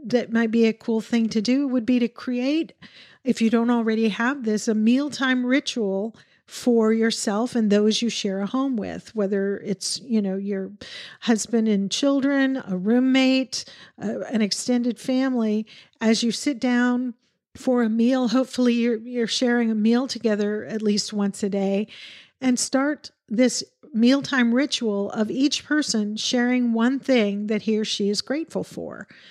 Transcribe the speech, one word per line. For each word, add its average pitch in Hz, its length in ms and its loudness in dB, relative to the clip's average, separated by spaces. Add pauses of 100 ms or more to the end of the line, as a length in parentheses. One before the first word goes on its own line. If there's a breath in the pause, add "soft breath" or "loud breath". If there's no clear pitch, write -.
that 226 260 -2
might 226 200 2
be 226 160 4
a 220 60 2
cool 220 280 -4
thing 226 280 0
to 220 120 -2
do 254 260 0
would 247 200 -2
be 254 100 2
to 233 100 2
create, 262 640 -4 (500 loud breath)
if 247 180 0
you 226 80 4
don't 233 220 2
already 226 380 2
have 247 340 -2
this, 214 240 -2
a 220 80 2
mealtime 254 680 2
ritual 226 720 -2 (300 soft breath)
for 226 480 2
yourself 226 640 0
and 220 160 2
those 208 280 4
you 233 100 0
share 196 320 -4
a 202 40 -4
home 262 320 -2
with, 180 380 -8
whether 196 420 -2
it's, - 440 -6
you 220 200 0
know, 190 140 -2
your 196 360 -6 (500 loud breath)
husband 226 460 0
and 196 220 0
children, 269 800 0
a 185 100 -4
roommate, 262 880 2 (340 loud breath)
uh, 214 200 -6 (100)
an 226 140 0
extended 240 560 -2
family. 240 640 0 (340 loud breath)
As 220 220 2
you 233 100 0
sit 269 280 -4
down 247 560 0 (420)
for 247 240 0
a 226 80 2
meal, 240 380 2
hopefully 247 460 2
you're, 233 260 0
you're 240 280 -4
sharing 240 440 0
a 226 40 0
meal 226 300 2
together 208 600 -2
at 214 180 -6
least 208 280 0
once 202 300 -2
a 208 80 -2
day, 196 380 0 (520 loud breath)
and 254 200 0
start 277 500 -2 (180)
this 240 360 2 (300)
mealtime 247 600 2
ritual 220 580 0
of 220 200 -2
each 277 340 0
person 214 500 -2
sharing 247 560 0
one 240 280 2
thing 208 480 0
that 208 160 -2
he 220 120 0
or 214 80 0
she 202 260 -2
is 208 120 -2
grateful 262 420 -6
for. - 440 -12 (240 loud breath)